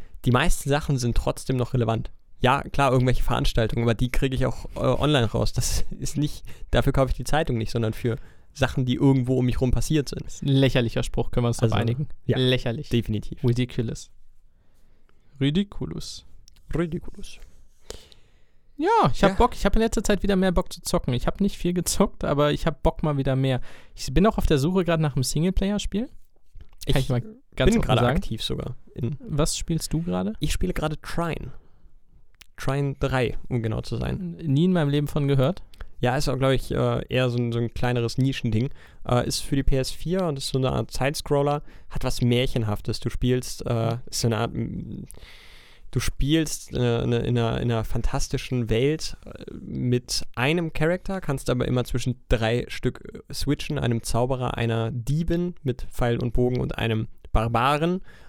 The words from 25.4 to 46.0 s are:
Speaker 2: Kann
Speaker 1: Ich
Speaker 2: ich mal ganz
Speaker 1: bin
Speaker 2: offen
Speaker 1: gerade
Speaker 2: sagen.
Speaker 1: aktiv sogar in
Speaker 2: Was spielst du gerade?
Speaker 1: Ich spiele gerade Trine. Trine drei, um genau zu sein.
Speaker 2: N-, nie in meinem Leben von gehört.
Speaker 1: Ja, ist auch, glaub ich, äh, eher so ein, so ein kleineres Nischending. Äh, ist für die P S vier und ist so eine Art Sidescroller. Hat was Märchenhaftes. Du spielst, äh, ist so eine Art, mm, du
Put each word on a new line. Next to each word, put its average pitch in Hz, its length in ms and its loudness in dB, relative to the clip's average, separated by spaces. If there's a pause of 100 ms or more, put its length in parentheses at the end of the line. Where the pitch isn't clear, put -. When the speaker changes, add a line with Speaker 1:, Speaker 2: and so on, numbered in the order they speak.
Speaker 2:
Kann - 100 -18 (680)
Speaker 1:
Ich - 100 2
Speaker 2:
ich 131 140 0
mal 120 100 0
ganz - 500 0
Speaker 1:
bin 226 80 4
Speaker 2:
offen - 40 2
Speaker 1:
gerade 110 180 2
Speaker 2:
sagen. 123 160 2
Speaker 1:
aktiv 113 260 -4
sogar - 340 -6 (180)
in - 260 -6
Speaker 2:
Was 156 360 -2
spielst - 360 -4
du 165 100 0
gerade? 180 380 -2
Speaker 1:
Ich - 120 0
spiele 180 200 -2
gerade 156 280 -4
Trine. - 520 -4 (1040)
Trine 139 420 -2
drei, 131 400 0 (100)
um 123 140 0
genau 113 200 -2
zu 117 140 -6
sein. 165 440 -6
Speaker 2:
N-, 160 120 0
nie 147 120 6
in 185 80 4
meinem 160 160 2
Leben 143 180 2
von 143 220 0
gehört. 139 340 2 (380)
Speaker 1:
Ja, 123 160 2
ist 143 120 2
auch, 135 100 0
glaub 135 140 4
ich, - 200 0
äh, 120 360 0
eher 127 220 2
so 120 80 -2
ein, 120 140 0
so 117 80 -2
ein 117 120 -2
kleineres 120 460 0
Nischending. 127 520 0 (360)
Äh, 123 200 2
ist 135 140 -2
für - 140 -2
die 139 80 2
P - 140 6
S 127 160 0
vier 185 320 -2
und 147 140 -2
ist - 100 -6
so 135 100 0
eine 131 140 2
Art 127 180 -2
Sidescroller. 143 720 0 (280)
Hat - 120 -2
was 127 180 0
Märchenhaftes. 120 800 0
Du 120 120 -4
spielst, - 560 0
äh, 117 320 0 (120)
ist - 100 -4
so 120 60 2
eine 110 120 2
Art, 113 140 -2
mm, - 520 -6 (880)
du 123 80 0